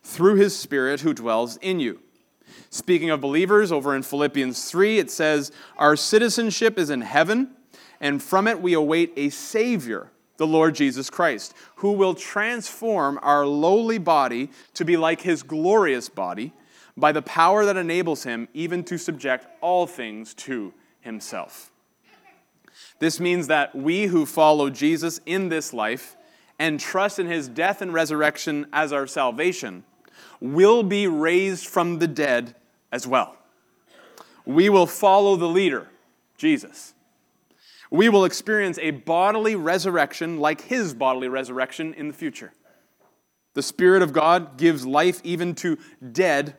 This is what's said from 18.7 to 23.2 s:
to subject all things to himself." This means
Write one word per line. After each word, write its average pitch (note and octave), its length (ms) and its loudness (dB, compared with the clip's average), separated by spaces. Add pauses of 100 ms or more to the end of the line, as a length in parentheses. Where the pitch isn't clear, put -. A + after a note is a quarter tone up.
to F3+ 120 -8
subject C3+ 480 -6 (160)
all F3 240 0
things A2 480 -12
to G#2+ 400 -10 (280)
himself." - 680 -14 (1300)
This D#3+ 220 -2
means F3 280 -2